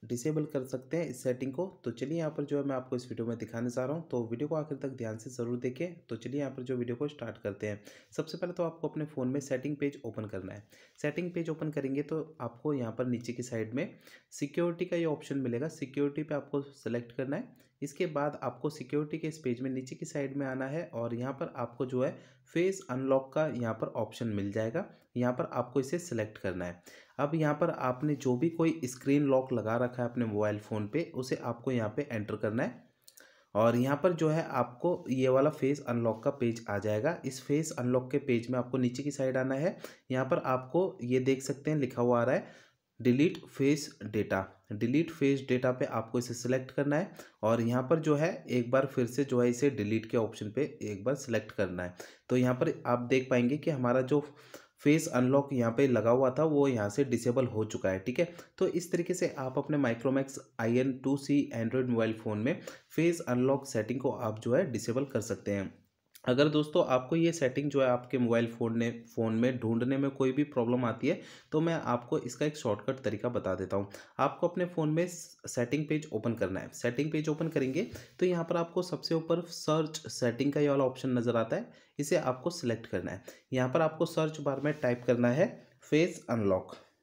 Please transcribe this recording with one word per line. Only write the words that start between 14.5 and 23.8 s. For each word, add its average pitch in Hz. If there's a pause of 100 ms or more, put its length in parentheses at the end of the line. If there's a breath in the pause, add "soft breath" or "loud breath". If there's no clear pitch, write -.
का 175
ये 170
ऑप्शन 143
मिलेगा, 127
सिक्योरिटी 143
पे 151
आपको 139
सिलेक्ट 120
करना 139
है। 233 (260 soft breath)
इसके 143
बाद 147
आपको 131
सिक्योरिटी 151
के 160
इस 151
पेज 120
में 135
नीचे 131
की 165
साइड 139
में 139
आना 131
है 156 (100)
और 117
यहाँ 123
पर 160
आपको 127
जो 127
है 147 (440 loud breath)
फेस 185 (120)
अनलॉक 135
का 156
यहाँ 120
पर 123 (100)